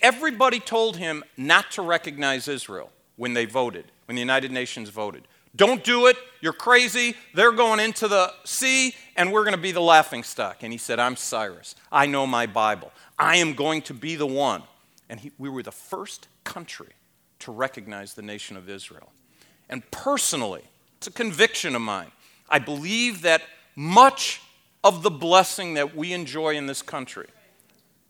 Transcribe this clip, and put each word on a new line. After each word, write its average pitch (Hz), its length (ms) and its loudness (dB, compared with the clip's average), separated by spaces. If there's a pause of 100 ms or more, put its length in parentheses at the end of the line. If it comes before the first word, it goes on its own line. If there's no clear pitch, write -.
everybody 247 580 4
told 226 380 -2
him 160 260 -6 (140)
not 165 340 2
to 202 100 -6
recognize 143 640 -2
Israel 110 460 -10 (240)
when 120 160 -6
they 117 140 0
voted, 110 440 -4 (140)
when 120 120 -10
the 123 40 -4
United 131 320 0
Nations 123 380 -8
voted. 104 360 -10 (320)
"Don't 220 260 4
do 240 220 4
it. 254 100 6 (240)
You're 156 140 -4
crazy. 240 600 2 (200)
They're 220 180 6
going 220 280 2
into 220 280 -2
the 190 240 2 (120)
sea, 262 500 0 (200)
and 180 160 0
we're 214 140 2
gonna 202 140 0
be 180 140 -6
the 175 100 -2
laughing 156 400 6
stock." - 400 -8
And 113 100 -10
he 117 60 -10
said, 117 200 -6
"I'm 123 180 0
Cyrus. 101 580 -8 (180)
I 143 140 4
know 139 200 -2
my 120 200 0
Bible. 107 440 -2 (280)
I 160 180 4
am 165 160 4
going 147 300 -2
to - 100 -14
be 147 240 -10
the 147 100 -2
one." 131 360 -2 (480)
And 113 100 -16
he, 139 160 -18
we 139 140 -12
were 131 120 -10
the - 100 -14
first - 560 -14 (160)
country - 480 -16 (480)
to - 120 -16
recognize 104 640 -10
the 110 80 -18
nation 104 340 -14
of 92 140 -18
Israel. - 420 -20 (560)
And 127 220 -14
personally, 131 720 -4 (340)
it's - 100 -16
a 190 60 -16
conviction 180 640 -2
of 117 60 -4
mine, 98 300 -8 (360)
I 151 100 4
believe 175 640 -4
that 160 200 4 (340)
much 196 640 6 (420)
of 185 200 4
the 202 80 2
blessing 170 640 2
that 147 200 -4
we 175 180 -6
enjoy 156 440 -4
in 143 100 -8
this 139 160 -8
country, 127 440 -12 (840)